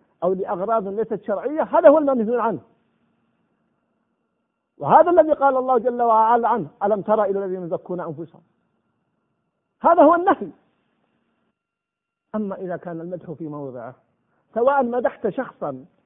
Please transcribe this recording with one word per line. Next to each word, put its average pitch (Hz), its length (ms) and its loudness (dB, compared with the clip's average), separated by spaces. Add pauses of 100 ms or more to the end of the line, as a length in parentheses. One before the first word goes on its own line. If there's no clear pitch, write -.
(220)
أو 185 100 0
لأغراض 196 560 -4
ليست 208 340 -6
شرعية، 247 400 -4
هذا 294 260 2
هو 294 100 6
المنهي 247 420 -2
عنه. 202 200 -4 (2250)
وهذا 277 320 6
الذي 311 220 4
قال 277 240 2
الله 254 220 0
جل 240 240 -2
وعلا 226 460 2
عنه: 220 200 -2 (140)
"ألم 202 200 0
تر 214 220 0
إلى 196 200 -4
الذين 185 180 -8
يزكون 180 380 -8
أنفسهم؟" 160 420 -14 (1400)
هذا 339 220 6
هو 311 120 8
النهي. 339 360 0 (1800)
أما 202 220 -6
إذا 180 200 -8
كان 165 240 -12
المدح 175 320 -12
في 156 160 -12
موضعه، 127 460 -12 (600)
سواء 269 300 2
مدحت 233 440 -4
شخصا 147 560 -8 (220)